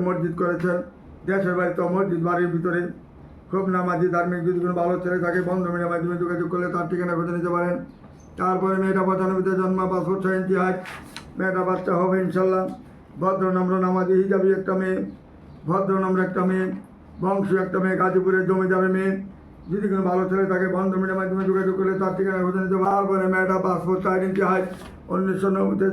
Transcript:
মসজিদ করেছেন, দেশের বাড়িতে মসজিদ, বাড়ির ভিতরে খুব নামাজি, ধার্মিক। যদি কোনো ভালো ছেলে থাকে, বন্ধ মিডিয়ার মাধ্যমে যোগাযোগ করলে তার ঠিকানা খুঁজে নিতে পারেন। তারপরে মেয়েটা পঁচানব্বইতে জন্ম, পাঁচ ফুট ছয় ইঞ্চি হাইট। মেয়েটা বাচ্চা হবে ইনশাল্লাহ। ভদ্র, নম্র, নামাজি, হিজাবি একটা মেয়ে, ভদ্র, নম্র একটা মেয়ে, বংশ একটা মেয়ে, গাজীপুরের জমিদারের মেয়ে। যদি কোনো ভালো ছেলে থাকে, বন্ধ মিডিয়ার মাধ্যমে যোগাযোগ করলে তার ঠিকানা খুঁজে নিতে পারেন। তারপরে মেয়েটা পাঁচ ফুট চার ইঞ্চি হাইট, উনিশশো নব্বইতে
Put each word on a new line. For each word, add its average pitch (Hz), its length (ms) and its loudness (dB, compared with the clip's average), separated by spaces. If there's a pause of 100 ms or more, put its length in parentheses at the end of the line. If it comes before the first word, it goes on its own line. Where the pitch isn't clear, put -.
মসজিদ 170 340 -2
করেছেন, 175 360 0 (500)
দেশের 185 320 0
বাড়িতে 175 220 0 (140)
মসজিদ, 170 320 0
বাড়ির 175 260 0
ভিতরে 170 280 0 (680)
খুব 190 120 0 (120)
নামাজি, 180 400 0
ধার্মিক। 175 320 0
যদি 180 160 0
কোনো 180 180 0
ভালো 180 120 2 (100)
ছেলে 180 220 0
থাকে, 175 140 0 (100)
বন্ধ 180 220 0
মিডিয়ার 175 220 -2
মাধ্যমে 170 300 -2
যোগাযোগ 170 300 -2
করলে 180 220 -2
তার 170 140 -2
ঠিকানা 175 280 -2
খুঁজে 170 200 -2
নিতে 175 180 -2
পারেন। 175 200 0 (640)
তারপরে 185 420 0
মেয়েটা 190 260 2
পঁচানব্বইতে 190 540 0
জন্ম, 185 180 0 (120)
পাঁচ 180 160 0
ফুট 190 160 0
ছয় 185 160 0
ইঞ্চি 185 220 0
হাইট। 185 180 0 (580)
মেয়েটা 185 320 0
বাচ্চা 185 300 0
হবে 185 260 2
ইনশাল্লাহ। 185 380 2 (580)
ভদ্র, 190 240 0 (120)
নম্র, 180 160 2 (120)
নামাজি, 185 360 2
হিজাবি 190 360 2
একটা 190 220 -2
মেয়ে, 190 180 0 (720)
ভদ্র, 190 240 0 (100)
নম্র 185 240 2
একটা 180 220 -2
মেয়ে, 185 180 0 (560)
বংশ 196 260 0 (160)
একটা 185 180 -2
মেয়ে, 185 180 2
গাজীপুরের 185 480 4
জমিদারের 190 460 2
মেয়ে। 190 160 2 (600)
যদি 208 200 0
কোনো 190 180 0
ভালো 185 200 2
ছেলে 190 220 2
থাকে, 185 240 2
বন্ধ 190 160 0 (100)
মিডিয়ার 190 200 0
মাধ্যমে 190 280 -2
যোগাযোগ 185 300 2
করলে 190 220 2
তার 190 160 0
ঠিকানা 196 280 0
খুঁজে 185 180 2
নিতে 190 180 0
পারেন। 196 140 2
তারপরে 190 380 2
মেয়েটা 190 320 2
পাঁচ 175 200 0
ফুট 185 200 0
চার 185 220 2
ইঞ্চি 190 220 0
হাইট, 185 180 2 (460)
উনিশশো 190 420 0
নব্বইতে 196 380 2